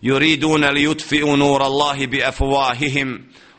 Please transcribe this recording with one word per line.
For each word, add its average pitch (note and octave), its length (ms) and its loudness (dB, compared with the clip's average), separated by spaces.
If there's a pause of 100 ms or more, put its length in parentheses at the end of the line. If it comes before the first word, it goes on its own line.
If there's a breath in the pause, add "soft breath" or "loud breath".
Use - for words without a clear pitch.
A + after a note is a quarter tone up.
Yuriduna D3 680 2
li C#3+ 180 2
yutfi'u D3 480 0
nur C#3+ 260 4
Allahi C#3 440 -2
bi B2+ 160 -2
afwahihim, C3+ 960 -2 (400 loud breath)